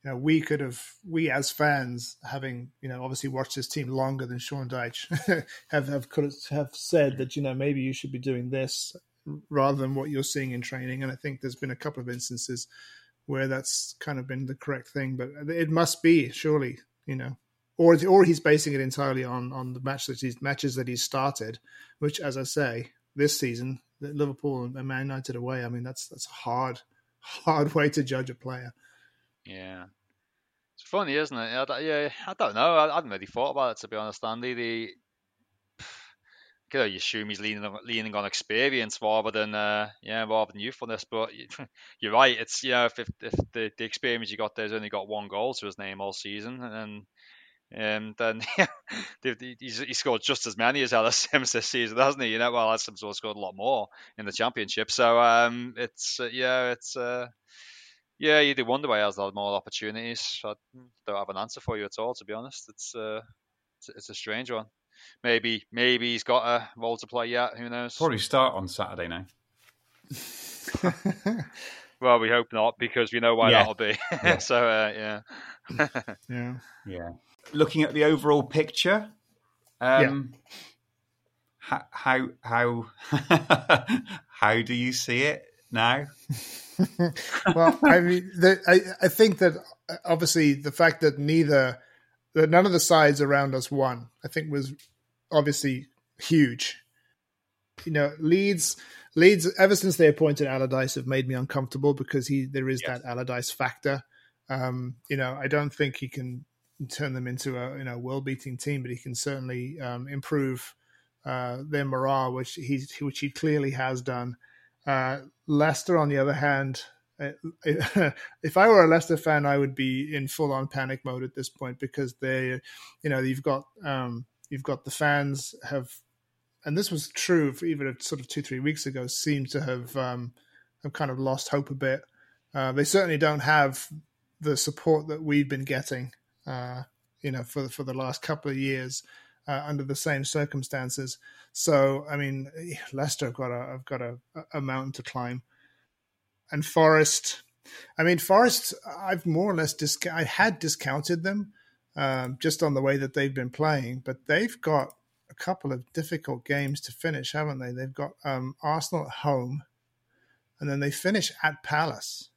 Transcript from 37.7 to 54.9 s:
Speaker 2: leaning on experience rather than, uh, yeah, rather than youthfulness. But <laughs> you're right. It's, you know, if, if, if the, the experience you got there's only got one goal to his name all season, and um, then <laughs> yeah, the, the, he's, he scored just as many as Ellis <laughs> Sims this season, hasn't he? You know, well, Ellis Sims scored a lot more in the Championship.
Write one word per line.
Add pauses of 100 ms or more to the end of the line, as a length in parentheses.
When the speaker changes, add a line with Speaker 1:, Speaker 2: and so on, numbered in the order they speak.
Speaker 2:
leaning
on
experience
rather
than,
uh, (140)
yeah,
rather
than
youthfulness.
But (340)
<laughs>
you're
right.
It's,
you
know,
if,
if, (120)
if (200)
the,
the
experience
you
got
there's
only
got
one
goal
to
his
name
all
season,
and (720)
um,
then
<laughs>
yeah, (560)
the,
the,
he's,
he
scored
just
as
many
as
Ellis
<laughs>
Sims
this
season,
hasn't
he?
You
know,
well,
Ellis
Sims (100)
scored
a
lot
more (300)
in
the
Championship.